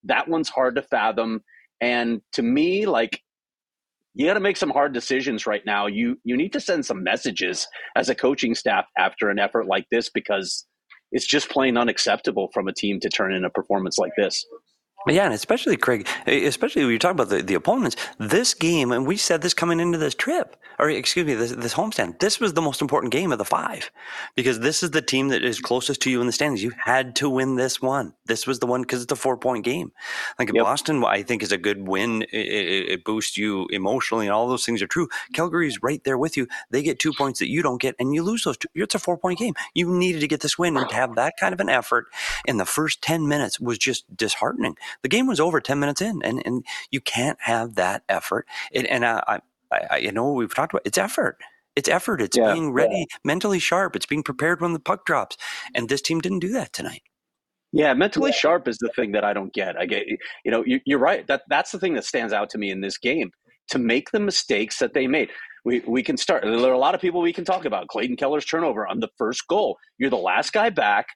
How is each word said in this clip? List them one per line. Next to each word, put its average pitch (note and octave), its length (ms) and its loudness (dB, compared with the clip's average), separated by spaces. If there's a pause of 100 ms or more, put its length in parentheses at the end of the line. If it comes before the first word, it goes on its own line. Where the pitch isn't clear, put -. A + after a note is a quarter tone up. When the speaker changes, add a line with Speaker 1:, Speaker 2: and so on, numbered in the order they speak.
Speaker 1:
That C3 240 0
one's D#3+ 200 0
hard B2+ 280 2
to C#3 60 0
fathom, A2+ 600 0 (380)
and A#2+ 420 0 (100)
to C3 100 -2
me, E3 440 2
like, A#2 340 0 (920)
you C#3 120 2
gotta G3+ 140 4
make G3 160 2
some E3 140 0
hard C#3 240 4
decisions C3 520 -2
right G#2 200 -2
now. G#2 200 0
You, A2+ 380 0
you B2 120 0
need E3+ 180 0
to C#4+ 60 0
send E3 260 -2
some F#3+ 180 -4
messages F#3 640 -2 (260)
as A#2+ 140 2
a B2+ 60 2
coaching B2+ 400 2
staff G2 320 0 (100)
after F#2+ 320 2
an G2+ 100 0
effort G2+ 280 0
like F#2+ 240 0
this, A#2 180 2
because - 580 -2 (460)
it's B2 140 0
just - 240 2
plain C3 260 4
unacceptable G#2 760 2
from G2 120 0
a F#2+ 60 -4
team G2+ 280 -2
to G2+ 100 -2
turn F#2+ 240 0
in F#2 100 0
a F2+ 60 -2
performance F#2+ 480 -2
like F2+ 180 0
this. - 300 0 (600)
Speaker 2:
Yeah, G3 180 4
and D3 80 2
especially, G#3 460 0
Craig, A#2 280 0 (220)
e-, C3+ 160 4
especially F3+ 380 0
when B2 100 4
you A2+ 60 2
talk F3+ 140 4
about C3 180 0
the, F#2 120 2
the G2 120 0
opponents, F#3+ 420 2 (220)
this E3+ 340 2
game, D#3 400 2
and C3 140 2
we F3+ 100 0
said E3 240 2
this E3+ 140 0
coming E3+ 260 2
into E3+ 160 2
this D3+ 180 0
trip, - 420 -2 (220)
or D3+ 120 2
excuse D3+ 360 0
me, D3 60 0
this, A#2 200 0
this A#2+ 200 -6
homestand, D#3 460 -2
this G#3 200 2
was G#3 140 0
the D#3 80 2
most D3+ 220 0
important C#3 280 0
game D#3 220 0
of A#2 60 -2
the G2+ 80 -2
five, - 440 -4 (460)
because B2 240 2
this C#3+ 220 0
is F3 80 -2
the D3+ 100 2
team C#3 280 0
that A#2 140 2
is A#2 160 -2
closest B2+ 440 -2
to C3 80 2
you B2 100 2
in A#2+ 60 2
the A#2 80 0
standings. C#3 280 0
You A#2 100 -2 (120)
had B2+ 320 0
to C#3+ 140 0
win C3 260 0
this B2+ 240 0
one. C3 320 -2 (140)
This A2+ 200 -2
was B2+ 120 -2
the B2+ 80 0
one, B2 180 0
'cause B2 180 -4
it's A#2+ 80 -8
a C3 60 2
four-point B2 480 0
game. C#3 260 -2 (480)
Like, B2+ 140 0
Speaker 1:
Yep. A#2 120 6
Speaker 2:
Boston, C#3 380 2
I G#2 200 2
think, A2 200 -2
is F#2+ 80 -4
a G2+ 80 0
good G2 300 -2
win. A2 360 0
It, - 100 -12
it, F#2+ 580 -2
it F2+ 120 -6
boosts A2 340 -2
you G2+ 320 -2
emotionally, G#2+ 560 0
and G2+ 80 2
all A#2 140 2
those B2 180 0
things A2+ 160 0
are F#2+ 40 -2
true. D#3+ 220 -2 (240)
Calgary's D#3+ 500 -2
right C#3 220 -2
there C3+ 140 0
with D#3 180 0
you. B2+ 100 -2 (240)
They C3+ 120 0
get D3+ 160 -2
two D#3 160 0
points C#3 240 -2
that - 100 -2
you D#3 140 0
don't B2+ 180 0
get, - 180 -2
and C3 160 0
you D#3+ 80 0
lose A3 220 0
those C#3 140 -2
two. - 160 -8
It's G3+ 200 -2
a G#3+ 40 0
four-point F3+ 400 -2
game. A3 160 -2 (200)
You E3+ 160 0
needed F3+ 300 2
to D3 80 0
get D3 120 0
this - 180 -2
win, E3+ 180 2
and C3 140 0
to - 40 -6
have A#2+ 200 0
that C3 260 0
kind F#3+ 140 2
of F3+ 60 -6
an G3 100 2
effort A#2+ 380 2 (360)
in B2 140 0
the F#2+ 80 0
first - 340 -2
ten D#3+ 260 0
minutes C#3+ 320 0
was A#2 200 -2
just - 360 -2
disheartening. - 600 -2 (260)
The C3 60 -2
game A#3+ 200 4
was A3 100 0
over D#3 220 4
ten C#3 180 0
minutes C#3+ 220 0
in, G#3 240 -2
and, A#2 200 -2
and A#2+ 200 -2 (260)
you C3+ 100 -2
can't A#2+ 420 -2
have A2+ 340 -2
that F#2 320 0
effort. G2 400 -2 (260)
And, B2+ 140 0
and A#2+ 180 2
I, A#2 220 0
I, G#2+ 120 0 (320)
I, - 360 0
I - 20 -2
know A#2+ 220 0
we've A#2+ 200 -2
talked D3+ 200 -2
about, - 120 0
it's G#2 140 0
effort. G#3+ 400 0 (380)
It's C#3+ 120 0
effort. F3+ 320 0
It's G#2 160 0
Speaker 1:
Yeah, G#3 160 6
Speaker 2:
being E3 120 0
Speaker 1:
yeah. C#3 100 -2
Speaker 2:
ready, D3+ 320 2 (180)
mentally F3+ 360 0
sharp. F3+ 340 0
It's - 120 -4
being D3 180 -2
prepared D3+ 360 0
when E3+ 120 0
the D#3+ 80 -4
puck - 260 -2
drops. C3+ 300 0 (400)
And A#2 120 -2
this C#3 140 0
team E3 180 0
didn't F#3 200 -2
do F3 140 -4
that A#3 180 -4
tonight. - 300 -10 (680)
Speaker 1:
Yeah, D3 240 4
mentally D#3 360 2
Speaker 2:
Yeah. - 80 0
Speaker 1:
sharp E3+ 280 2
is A#2 120 -4
the A#2 180 -2
thing A2 160 -2
that G#2 100 2
I G#2 100 2
don't G2 200 -4
get. F#2+ 260 -4
I F#2 80 -2
get, G2+ 220 -4 (360)
you - 60 0
know, A2+ 160 2
you, B2+ 180 2
you're C#3 140 2
right. C#3 300 2
That, C#3 200 0
that's D3+ 220 0
the G3+ 80 -8
thing F3+ 160 0
that G#2+ 100 -2
stands A2+ 280 -2
out G#2 180 0
to A2 80 -6
me G2+ 140 -2
in F#2+ 80 -4
this G2 180 -6
game, B2 320 0 (380)
to C3+ 100 0
make A#2+ 320 2
the A3 80 0
mistakes B2 600 0
that B2 120 0
they C3 140 2
made. C3+ 240 0 (340)
We, A#2+ 220 0
we B2 160 0
can - 140 -2
start. - 260 0
There G#2+ 100 0
are B2 200 4
a B2+ 60 4
lot D3+ 180 4
of - 40 -4
people F3 200 0
we E3+ 120 2
can F3 120 -6
talk F#3 200 -2
about. G#2 220 -2
Clayton B2 300 -2
Keller's C#3+ 280 0
turnover C3 440 -2
on F2+ 100 -4
the A2 200 -4
first A#2+ 280 -2
goal. F3 320 0 (200)
You're C3+ 120 0
the B2 60 2
last F#2 360 0
guy A3 180 2
back. A2 460 2